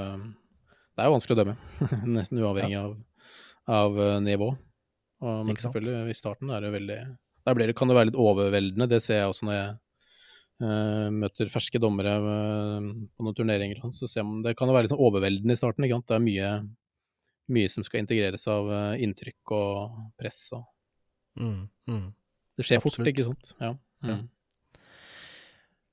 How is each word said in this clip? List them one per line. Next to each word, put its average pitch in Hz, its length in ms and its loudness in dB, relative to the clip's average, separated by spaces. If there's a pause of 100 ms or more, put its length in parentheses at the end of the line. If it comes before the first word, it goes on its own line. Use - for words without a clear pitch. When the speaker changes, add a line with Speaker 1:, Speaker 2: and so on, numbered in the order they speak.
(960)
Speaker 1:
Det - 80 -2
er 135 80 6
jo 147 60 6
vanskelig 120 200 2
å 113 60 6
dømme, 101 140 -2 (300)
<laughs> 117 300 0
nesten 110 220 -2
uavhengig 101 400 0
Speaker 2:
Ja. 101 80 -4
Speaker 1:
av, 107 100 -10 (840)
av, 104 260 4
eh, 101 180 2
nivå. 101 280 0 (680)
Og, 110 240 -6
men 110 80 -2
Speaker 2:
Ikke 113 140 -6
sant? 123 80 -6
Speaker 1:
selvfølgelig, 117 340 -4
i 113 80 -6
starten 110 380 -8
er 104 80 -4
det 104 80 -4
jo 104 80 -4
veldig, 101 200 -8 (480)
der 127 120 4
blir 113 100 4
det, 117 80 0
kan 127 140 2
det 127 80 8
være 113 100 8
litt 127 120 0
overveldende. 101 680 4
Det 117 160 4
ser 107 160 2
jeg 98 120 2
også 107 160 -6
når 104 100 -2
jeg, 101 140 -4 (920)
eh, 107 480 0
møter 107 400 -2
ferske - 300 -2
dommere, 101 340 2
eh, 104 680 -2 (300)
på 117 100 -4
noen 107 100 -4
turneringer 104 460 0
og 120 80 -6
sånn, - 80 -12
så 127 100 -8
ser 107 160 -2
man, 107 220 -6
det 117 100 0
kan 127 140 2
jo 131 60 8
være 117 100 6
litt 123 80 0
sånn 143 100 2
overveldende 98 480 4
i 117 80 0
starten, 131 240 0
ikke 120 140 2
sant? 123 100 -10
Det 117 80 2
er 117 80 2
mye, 98 240 2 (1000)
mye 113 200 4
som - 160 -6
skal 110 200 -4
integreres 101 440 0
av, 104 240 0
eh, 104 320 -2
inntrykk - 540 -6
og 101 440 -4 (180)
press - 240 -10 (120)
og 117 80 -14 (720)
Speaker 2:
Mm, 104 320 -6 (200)
mm. 107 180 -6 (520)
Speaker 1:
Det 127 80 -2
skjer 117 140 4
fort, 147 140 0
Speaker 2:
Absolutt. 120 180 0
Speaker 1:
ikke 135 160 0
sant? - 320 -10
Ja. 120 140 -4 (280)
Speaker 2:
Ja. 117 140 -2
Speaker 1:
Mm. 117 120 -8 (1600)